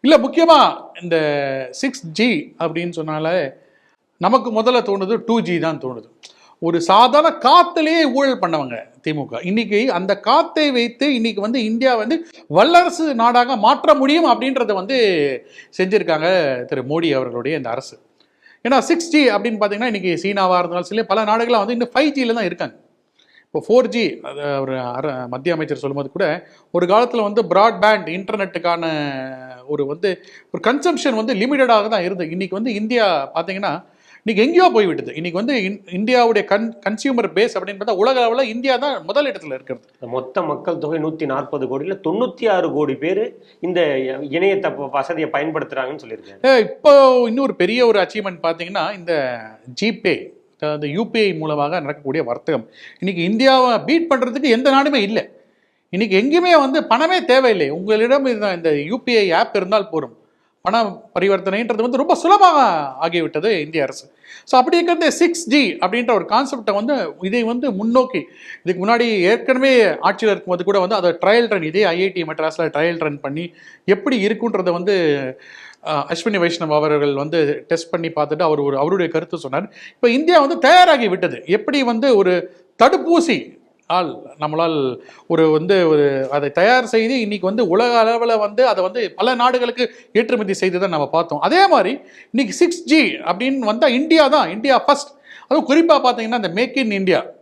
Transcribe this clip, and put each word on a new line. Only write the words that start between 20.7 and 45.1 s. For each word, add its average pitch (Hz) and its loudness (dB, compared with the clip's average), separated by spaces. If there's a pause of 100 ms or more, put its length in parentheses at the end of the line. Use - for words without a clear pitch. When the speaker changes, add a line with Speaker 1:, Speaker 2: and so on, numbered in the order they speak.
Speaker 1:
சரி, 214 -4
பல 220 -2
நாடுகளா 226 0
வந்து 233 -4
இன்னும் 240 -4
ஃபைவ் 285 0
ஜில 240 0
தான் 233 -4
இருக்காங்க. 170 -6 (760)
இப்போ 151 -6
ஃபோர் 240 4
ஜி, 208 -4
அது 139 -6
ஒரு 131 -6
அர-, 127 -8
மத்திய 135 -4
அமைச்சர் 151 -4
சொல்லும்போது 139 -6
கூட, 175 -4 (240)
ஒரு 175 0
காலத்துல 233 4
வந்து 208 0
பிராட்பேண்ட் 196 2
இன்டர்நெட்டுக்கான 175 -4 (760)
ஒரு 143 -2
வந்து 175 -4 (280)
ஒரு - -10 (100)
கன்சம்ப்ஷன் 285 -2
வந்து 220 -2
லிமிட்டடாக 233 2
தான் 214 -2
இருந்தது. 175 -6
இன்னைக்கு 185 -8
வந்து 220 -4
இந்தியா 208 -2
பார்த்தீங்கன்னா 175 -6 (340)
இன்னைக்கு 220 0
எங்கேயோ 349 6
போய்விட்டது. 175 0
இன்னைக்கு 170 -6
வந்து 254 -2
இந்-, 196 -8
இந்தியாவுடைய 214 2
கன்-, 220 -2 (100)
கன்சியூமர் 220 -4
பேஸ் 226 0
அப்படின்னு 190 -10
பார்த்தா 208 -6
உலக 233 0
அளவுல 240 0
இந்தியா 247 -2
தான் 247 -4
முதல் 269 -2
இடத்துல 165 -10
இருக்கிறது. 131 -12 (160)
Speaker 2:
மொத்த 131 -6
மக்கள் 156 -4
தொகை 151 -4
நூத்தி 156 -6
நாற்பது 135 -6
கோடியில 147 -8
தொண்ணூத்தி 220 -2
ஆறு 175 0
கோடி 147 -2
பேரு 190 -4 (180)
இந்த 175 -2 (400)
இணையத்தை 160 -2
ப-, 139 -8
வசதியை 151 -4